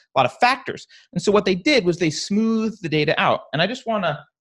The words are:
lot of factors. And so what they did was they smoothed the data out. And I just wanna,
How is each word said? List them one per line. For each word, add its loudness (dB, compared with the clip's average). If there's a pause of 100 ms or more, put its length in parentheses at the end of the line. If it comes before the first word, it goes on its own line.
(160)
lot 4
of -4
factors. -2 (240)
And -6
so 0
what 4
they 2
did 2
was 0
they 0
smoothed -2
the -8
data 0
out. 2 (100)
And -2
I 0
just -8
wanna, -4 (180)